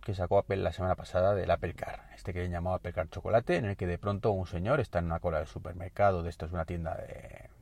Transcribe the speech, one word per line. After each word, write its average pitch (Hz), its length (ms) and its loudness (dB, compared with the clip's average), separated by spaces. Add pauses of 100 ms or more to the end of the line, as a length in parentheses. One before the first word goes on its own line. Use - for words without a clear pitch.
que 101 120 -4
sacó 95 240 4
Apple 98 200 2
la 85 140 0
semana 92 240 2
pasada 92 380 2
del 87 160 2
Apple 85 240 2
Car, - 400 -10
este - 180 -8
que 90 160 -2
llamó 87 260 0
Apple 87 180 -4
Car 85 160 -2
Chocolate, 117 480 2
en 139 80 0
el 98 120 -2
que 92 100 -2
de 87 120 -2
pronto 101 340 0
un 92 140 -2
señor 104 320 0
está 101 200 -2
en 85 80 2
una 82 120 0
cola 80 220 0
de - 60 -4
supermercado, 92 760 0
de 85 80 -4
esto 80 160 -8
es 87 60 -8
una 85 120 -2
tienda 85 300 -4
de - 540 -12 (140)